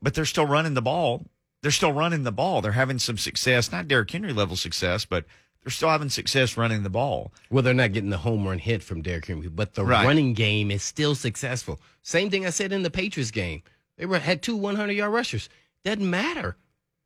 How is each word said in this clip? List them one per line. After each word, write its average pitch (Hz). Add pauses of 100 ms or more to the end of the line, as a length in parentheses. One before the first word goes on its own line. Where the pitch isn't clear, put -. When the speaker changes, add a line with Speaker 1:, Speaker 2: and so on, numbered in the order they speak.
Speaker 1:
But -
they're 156
still 151
running 151
the 127
ball. 127 (380)
They're 147
still 151
running 156
the 117
ball. 143
They're 104
having 131
some 113
success, -
not 175
Derrick 123
Henry 185
level 101
success, 90
but 87 (380)
they're 127
still 156
having 151
success -
running 113
the 98
ball. 110 (180)
Speaker 2:
Well, 131
they're 127
not 123
getting 101
the 92
home 104
run 92
hit 107
from 82
Derrick 82
Henry, 82
but 87
the 98
Speaker 1:
Right. 107
Speaker 2:
running 139
game 104
is 101
still 147
successful. 123 (220)
Same 185
thing 190
I 180
said 190
in 196
the 170
Patriots 160
game. 90 (340)
They 170
were, 185
had 156
two 233
one 202
hundred 208
yard 208
rushers. 233 (360)
Doesn't 202
matter. 190 (500)